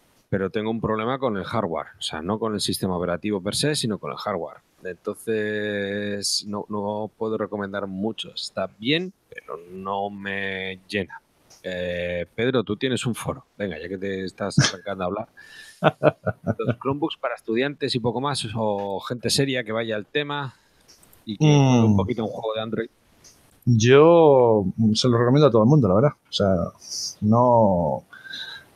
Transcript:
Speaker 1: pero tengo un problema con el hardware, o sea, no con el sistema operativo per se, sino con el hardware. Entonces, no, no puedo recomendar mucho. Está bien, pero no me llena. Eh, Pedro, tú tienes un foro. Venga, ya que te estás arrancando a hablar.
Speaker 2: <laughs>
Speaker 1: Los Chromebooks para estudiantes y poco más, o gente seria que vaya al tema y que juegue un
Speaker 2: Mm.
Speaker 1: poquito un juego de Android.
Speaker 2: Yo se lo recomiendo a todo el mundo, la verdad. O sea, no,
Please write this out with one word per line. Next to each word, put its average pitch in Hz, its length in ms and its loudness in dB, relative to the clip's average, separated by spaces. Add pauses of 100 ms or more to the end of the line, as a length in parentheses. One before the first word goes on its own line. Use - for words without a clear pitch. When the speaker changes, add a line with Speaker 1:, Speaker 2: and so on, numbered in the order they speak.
(280)
Speaker 1:
pero 95 220 -2
tengo 107 200 -4
un 113 100 -4
problema 110 380 -2
con 127 180 -2
el 95 80 -4
hardware, 85 440 -4 (100)
o - 40 -20
sea, 78 200 -8
no 101 160 -2
con 110 160 -2
el 98 60 -4
sistema 95 360 -4
operativo 90 440 -4
per 98 160 -6
se, 151 180 0
sino 113 240 -4
con 73 140 -10
el 65 40 -14
hardware. 85 420 -8 (260)
Entonces, 104 1600 -6
no, 104 220 -8
no 104 500 -6
puedo 110 180 -4
recomendar 101 520 -6
mucho. 95 460 -6
Está - 440 -8
bien, 160 340 -2 (160)
pero - 300 -14 (140)
no 98 360 -6
me 98 720 -8 (100)
llena. 101 320 -6 (440)
Eh, 87 680 -6
Pedro, 123 280 0
tú 104 140 -6
tienes 127 300 -2
un 117 100 -2
foro. - 280 -8 (140)
Venga, 95 220 -6
ya 87 80 -10
que 95 100 -8
te 95 260 -6
estás 95 340 -8
arrancando 95 440 -2
a 90 60 -2
hablar. 104 200 -6 (520)
Speaker 2:
<laughs> - 800 -2
Speaker 1:
Los 117 200 -4
Chromebooks 143 380 -6
para 120 180 -8
estudiantes 131 640 -4
y - 20 -4
poco 117 220 -4
más, 135 340 -4
o 101 460 -4
gente 113 300 -6
seria 135 340 0
que 107 80 -8
vaya 113 240 -4
al 104 100 -8
tema 143 480 -6 (720)
y 104 120 -8
que 151 80 2
juegue 139 400 6
un 107 100 6
Speaker 2:
Mm. - 20 4
Speaker 1:
poquito 107 280 0
un 104 60 -6
juego 101 240 -6
de 110 60 -6
Android. 110 280 -6 (760)
Speaker 2:
Yo 127 1000 8 (300)
se 127 140 0
lo 117 100 4
recomiendo 131 300 6
a - 20 2
todo 110 140 6
el 113 40 6
mundo, 147 200 6
la 90 60 4
verdad. 131 180 4
O - 200 -20
sea, 98 220 2 (640)
no, 107 840 4 (720)